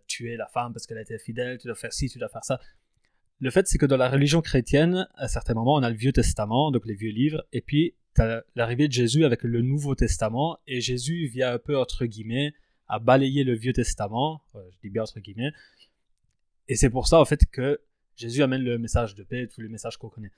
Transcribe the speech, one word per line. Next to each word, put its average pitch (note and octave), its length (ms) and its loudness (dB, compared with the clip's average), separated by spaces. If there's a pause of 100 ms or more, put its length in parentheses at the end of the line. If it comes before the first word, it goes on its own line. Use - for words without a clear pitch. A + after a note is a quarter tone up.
tuer A#2 300 -8
la A2 100 -8
femme A#2+ 260 -6
parce A#2+ 140 -14
qu'elle A2+ 120 -14
a A2 40 -12
été - 160 -12
fidèle, B2 400 -8
tu - 80 -16
dois A#2 80 -8
faire - 180 -12
ci, C3+ 160 -4
tu A#2+ 120 -12
dois A2 80 -6
faire - 160 -14
ça. C3 160 -4 (800)
Le C3 100 -2
fait, F#3+ 160 4
c'est - 120 0
que D3+ 80 4
dans C3+ 100 4
la B2+ 120 2
religion C#3+ 340 4
chrétienne, E3+ 760 2
à B2 100 -6
certains - 280 -2
moments, A#2 200 2
on C#3+ 80 4
a A#2+ 80 0
le A2+ 60 -4
Vieux B2+ 160 0
Testament, A#2+ 580 2
donc A2+ 160 -2
les A2 80 -6
vieux G#2+ 160 -6
livres, D3 420 0
et A#2+ 100 -6
puis D3+ 340 0 (180)
t'as A2+ 280 2 (120)
l'arrivée A#2+ 320 2
de C#3 60 -2
Jésus B2 320 4
avec A#2+ 180 2
le A#2+ 180 0
Nouveau C#3 360 0
Testament, B2 720 -2
et B2+ 120 -4
Jésus B2 460 -4
vient B2 280 -2
un A#2+ 40 -4
peu, C#3+ 180 -4
entre B2 300 -2
guillemets, A#2 480 -6 (320)
à A2 140 -6
balayer C3+ 420 4
le B2 140 2
Vieux A#2 160 -2
Testament, B2 720 -2 (100)
euh, G#2+ 60 -18 (100)
je F2+ 120 -20
dis G2+ 80 -12
bien A2 120 -2
entre A2 160 -10
guillemets, G#2+ 340 -8 (1160)
et A#2+ 80 -2
c'est C3+ 140 4
pour B2 180 -2
ça, E3 100 8
en D3+ 60 8
fait, - 220 6
que C#3 340 -2 (400)
Jésus A#2 220 -2
amène C3 200 2
le A#2+ 140 -2
message A#2 380 -2
de G2+ 80 -20
paix, A#2+ 260 -8
tous - 140 -16
les A2 80 -12
messages A2 260 -12
qu'on A2+ 140 -16
connaît. G#2+ 280 -16